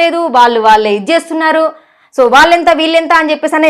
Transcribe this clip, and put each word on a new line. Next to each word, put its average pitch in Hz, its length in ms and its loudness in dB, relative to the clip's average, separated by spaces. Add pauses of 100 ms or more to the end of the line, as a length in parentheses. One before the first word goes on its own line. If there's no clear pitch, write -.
లేదు, 339 180 -2 (180)
వాళ్ళు 240 300 2
వాళ్ళే 214 300 2
ఇది 202 140 -10
చేస్తున్నారు, 320 540 -2 (520)
so 262 60 2 (120)
వాళ్ళెంత 339 340 2 (100)
వీళ్ళెంత 320 420 -2
అని 311 120 -2
చెప్పేసి 302 260 -4
అనే 311 100 2